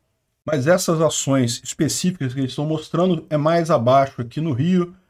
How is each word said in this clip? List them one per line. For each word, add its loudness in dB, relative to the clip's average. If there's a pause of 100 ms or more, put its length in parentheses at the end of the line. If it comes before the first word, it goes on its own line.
(460)
Mas -2
essas 2
ações 0
específicas -4
que -6
eles -4
estão -6
mostrando -2
é 0
mais 0
abaixo 2
aqui -8
no -2
rio, 0 (140)